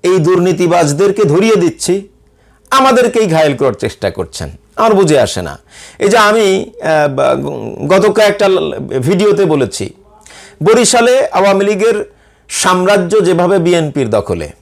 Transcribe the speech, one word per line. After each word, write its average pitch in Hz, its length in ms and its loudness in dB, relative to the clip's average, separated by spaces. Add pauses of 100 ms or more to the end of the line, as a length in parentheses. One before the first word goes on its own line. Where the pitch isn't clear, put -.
এই 180 160 2
দুর্নীতিবাজদেরকে 175 1040 2
ধরিয়ে 190 320 2
দিচ্ছি, 180 520 -2 (600)
আমাদেরকেই 240 560 2
ঘায়েল 156 300 0
করার 131 160 0
চেষ্টা 101 380 -6
করছেন। 80 400 -10 (260)
আমার 220 180 2
বুঝে 156 260 2
আসে 104 220 -4
না। 73 160 -12 (400)
এই 202 100 0
যে 226 100 2
আমি, 208 520 0 (120)
আহ, 151 320 -2
বা-, 131 220 0 (500)
গত 190 240 2
কয়েকটা 202 380 0 (500)
ভিডিওতে 196 460 0
বলেছি, 131 500 -4 (680)
বরিশালে 240 640 2
আওয়ামী 196 380 0
লীগের 208 480 -2 (360)
সাম্রাজ্য 185 760 0
যেভাবে 180 340 2
বিএনপির 156 520 -2
দখলে 85 400 -4 (120)